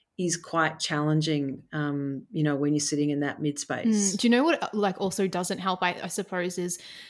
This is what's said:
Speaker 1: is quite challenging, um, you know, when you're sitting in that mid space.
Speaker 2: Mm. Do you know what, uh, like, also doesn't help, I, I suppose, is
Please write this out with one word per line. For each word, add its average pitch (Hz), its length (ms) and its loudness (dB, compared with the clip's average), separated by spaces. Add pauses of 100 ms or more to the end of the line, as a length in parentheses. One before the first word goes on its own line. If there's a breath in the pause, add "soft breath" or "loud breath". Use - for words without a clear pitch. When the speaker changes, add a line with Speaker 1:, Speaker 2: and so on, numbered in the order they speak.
(180 soft breath)
Speaker 1:
is 175 180 0
quite 156 420 0
challenging, 151 840 2 (100)
um, 143 580 -4
you 165 120 0
know, 147 120 4
when 147 200 2
you're 147 60 2
sitting 147 280 0
in 147 120 0
that 143 200 -2
mid 147 180 -2
space. 202 560 0
Speaker 2:
Mm. 208 40 -4
Do 240 80 2
you 233 40 6
know 247 140 6
what, 320 180 2
uh, - 120 -4
like, 202 260 0
also 190 260 0
doesn't 180 320 -2
help, 185 240 -2
I, 180 200 0
I 185 60 -8
suppose, 180 500 -4
is 180 200 -2 (320 loud breath)